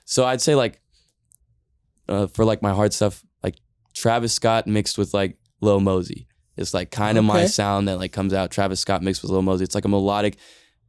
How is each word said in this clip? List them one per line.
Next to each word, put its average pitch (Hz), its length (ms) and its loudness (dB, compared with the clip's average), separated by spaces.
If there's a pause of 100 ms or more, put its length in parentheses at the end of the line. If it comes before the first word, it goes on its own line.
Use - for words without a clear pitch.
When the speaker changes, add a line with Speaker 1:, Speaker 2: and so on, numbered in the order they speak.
Speaker 1:
so - 220 0
I'd 127 160 0
say, 151 140 2
like, 120 260 0 (1300)
uh, 98 180 0
for, 113 180 0
like, 107 160 0
my 101 120 0
hard 104 200 2
stuff, - 300 -2 (200)
like, 95 120 -4 (380)
Travis 117 400 0
Scott 113 340 0
mixed 104 300 -2
with, 101 160 -2
like, 98 240 -2 (240)
Lil 101 180 4
Mosey. 95 480 -2 (300)
It's, - 160 -8
like, 90 180 -4
kinda 107 300 0
my 107 180 4
Speaker 2:
Okay. - 80 4
Speaker 1:
sound 101 400 0
that, 95 100 -2
like, 92 140 -6
comes 95 220 -2
out. 95 180 -2
Travis 95 300 -2
Scott 95 200 -2
mixed 95 200 -2
with - 100 -6
Lil 95 100 2
Mosey. 92 220 0
It's, 92 120 -6
like, 104 100 -2
a 104 40 0
melodic, 101 480 0 (520)